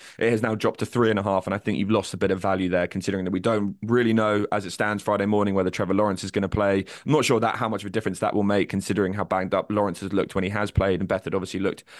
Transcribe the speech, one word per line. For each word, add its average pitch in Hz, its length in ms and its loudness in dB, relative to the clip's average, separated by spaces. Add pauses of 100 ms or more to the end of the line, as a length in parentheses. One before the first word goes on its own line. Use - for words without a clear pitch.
(200)
It 113 100 2
has 110 140 2
now 110 100 0
dropped 107 280 0
to 110 40 -2
three 117 240 2
and 104 80 2
a 98 60 0
half, 98 240 0
and 95 80 -2
I - 20 0
think - 220 -2
you've 98 100 -2
lost 107 240 0
a 95 40 -6
bit 98 120 0
of 95 100 0
value 95 300 0
there 90 160 2
considering 95 400 -4
that 92 60 -4
we 95 80 -2
don't 101 420 0
really 113 320 2
know 107 380 2
as 98 160 -2
it - 20 -10
stands 104 320 -2
Friday 101 240 0
morning 104 300 2
whether 92 160 2
Trevor 95 240 -2
Lawrence 101 280 2
is 95 60 -6
gonna 98 180 -2
play. 98 380 0 (220)
I'm 135 40 2
not 139 140 4
sure 120 140 2
that 110 160 0
how 117 120 -2
much 104 140 -4
of 101 60 -10
a - 20 -10
difference 98 300 -4
that - 160 0
will 104 80 2
make 101 260 2
considering 98 440 0
how 101 100 -4
banged 92 320 -2
up 95 160 -2
Lawrence 101 300 0
has 98 120 -6
looked 95 220 0
when 95 80 0
he 90 80 -2
has 104 180 -2
played, 95 300 2
and 92 100 -4
Beathard 95 240 -2
obviously 95 260 -4
looked - 260 -4 (140)